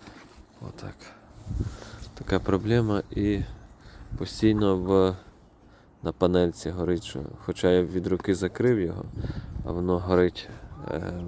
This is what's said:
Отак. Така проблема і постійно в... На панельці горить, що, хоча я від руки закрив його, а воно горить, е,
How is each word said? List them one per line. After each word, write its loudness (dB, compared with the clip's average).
Отак. -14
Така -2
проблема 2
і 0
постійно 4
в... 4
На -2
панельці 2
горить, -2
що, -10
хоча 0
я 6
від -4
руки 0
закрив 0
його, -4
а -6
воно 0
горить, 2
е, -6